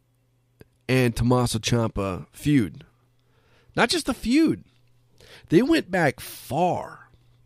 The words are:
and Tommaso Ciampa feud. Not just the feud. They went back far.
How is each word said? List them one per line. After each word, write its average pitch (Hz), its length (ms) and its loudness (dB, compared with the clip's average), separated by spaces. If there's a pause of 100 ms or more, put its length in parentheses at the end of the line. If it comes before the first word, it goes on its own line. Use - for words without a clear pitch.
(880)
and 123 280 2
Tommaso 123 440 2
Ciampa 101 720 -2
feud. 123 540 -2 (880)
Not 226 140 2
just 339 180 -2
the 254 80 -2
feud. 262 480 0 (840)
They 170 120 6
went 277 300 0
back 170 280 0
far. - 920 -6 (340)